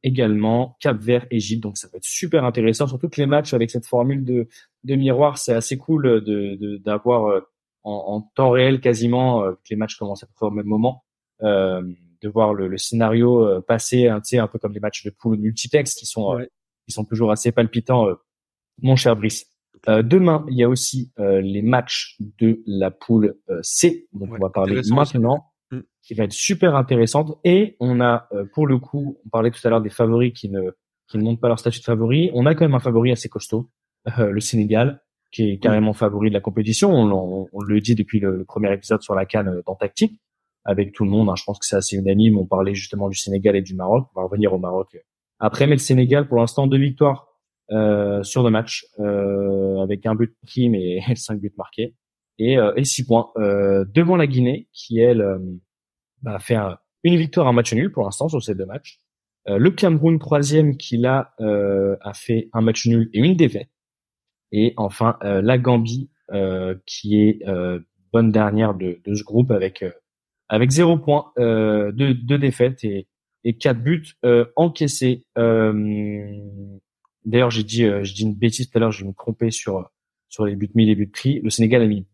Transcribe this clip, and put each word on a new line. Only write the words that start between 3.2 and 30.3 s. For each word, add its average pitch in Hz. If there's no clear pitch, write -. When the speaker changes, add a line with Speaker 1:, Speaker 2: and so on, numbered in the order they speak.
Speaker 1:
les 139
matchs 147
avec 113
cette 120
formule 131
de, 123
de 135
miroir, 135
c'est -
assez 113
cool 127
de, 101
de, 104
d'avoir, 107
euh, 98
en, 104
en 104
temps 135
réel 127
quasiment, 120
euh, 95
que -
les 107
matchs 107
commencent 101
à -
peu -
près 110
au 104
même 104
moment, 113
euh, 95
de 107
voir 107
le, 98
le 92
scénario, 117
euh, 95
passer, 120
hein, 107
tu -
sais, 120
un 107
peu 107
comme 104
les 104
matchs -
de 107
poule 110
multiplex 110
qui -
sont, 101
euh, 82
Speaker 2:
Ouais. -
Speaker 1:
qui -
sont 110
toujours 110
assez 110
palpitants, 117
euh, 90
mon 131
cher 120
Brice. 104
Euh, 110
demain, 156
il 123
y 120
a 120
aussi, 127
euh, 98
les 98
matchs -
de 113
la 95
poule, 104
euh, 85
C, -
dont 98
Speaker 2:
Ouais, 110
Speaker 1:
on 98
va 95
parler 98
Speaker 2:
intéressant 123
aussi. 147
Speaker 1:
maintenant, 123
Speaker 2:
Mm. 127
Speaker 1:
qui -
va 107
être 95
super 180
intéressante. 135
Et 190
on 123
a, 120
euh, 101
pour 151
le 131
coup, 143
on 110
parlait 113
tout -
à 117
l'heure 113
des 107
favoris 117